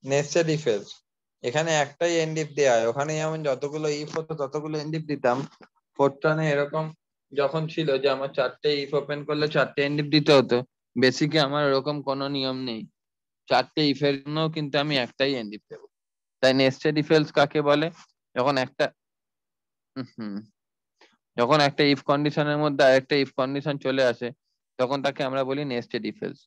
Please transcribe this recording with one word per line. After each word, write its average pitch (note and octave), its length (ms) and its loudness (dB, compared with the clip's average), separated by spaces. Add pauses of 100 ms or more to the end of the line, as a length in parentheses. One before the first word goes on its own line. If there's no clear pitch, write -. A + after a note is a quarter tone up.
নেস্টেড D3 520 0
if D3+ 80 -6 (100)
else, G2+ 180 -8 (560)
এখানে D#3 220 -2 (140)
একটাই E3+ 380 -2
এন্ড D#3 200 -4
if D3+ 160 -8
দেয়া C3+ 160 4
হয়, A2+ 160 2
ওখানে C#3 300 -2
যেমন D#3 280 -4
যতগুলো D3 380 -4 (160)
if D3+ 140 -12
হতো D#3+ 160 -6 (100)
ততগুলো D3+ 400 -6
এন্ড D3+ 160 -8
if D#3 140 -8
দিতাম। B2+ 260 0 (580)
ফোরট্রানে D#3 560 0
এরকম D3 320 -2 (560)
যখন C#3+ 220 0 (100)
ছিল D#3 160 -2 (140)
যে C#3 140 2
আমার C3+ 220 -6
চারটে C3 300 -2 (160)
if C3+ 60 -12 (100)
open D3 180 -6 (100)
করলে D3+ 180 0 (100)
চারটে C3 300 0
এন্ড D3 160 -2
if D3 140 -4
দিতে D3+ 220 6
হতো, A#2+ 180 4 (400)
বেসিকে C3 500 2
আমার C#3+ 220 0
ওরকম C#3 280 0 (120)
কোনো C#3 160 -4 (120)
নিয়ম C3 220 -4 (100)
নেই। A2 140 -8 (680)
চারটে C3 300 0 (120)
if C3+ 160 -4
এর C#3+ 140 2
জন্য D3 160 -6 (180)
কিন্তু D3 260 -6
আমি D3+ 120 -2 (100)
একটাই C3+ 360 -2
এন্ড G#2+ 180 -10
if - 120 -20
দেবো। - 160 -18 (540)
তাই C3 200 4
নেস্টেড C3+ 420 2
if D3+ 140 -4
else D3+ 220 2
কাকে D3 220 2 (100)
বলে? D3 160 2 (500)
যখন B2+ 180 0 (100)
একটা, C3+ 220 -2 (1300)
হুম, G#2 200 -10 (1000)
যখন B2 220 4 (100)
একটা C#3 140 0 (100)
if C3+ 80 0 (100)
কন্ডিশনের D3 540 0
মধ্যে D3 240 2
আরেকটা C3 260 4 (100)
if C3 60 -14 (100)
condition C#3 340 -2 (120)
চলে C3+ 160 0 (100)
আসে, A#2+ 160 -6 (500)
তখন B2+ 280 -2
তাকে C#3 220 -4
আমরা C3+ 220 -2
বলি C#3 120 -4 (100)
নেস্টেড A#2+ 300 -6 (100)
if - 140 -16
else। - 200 -12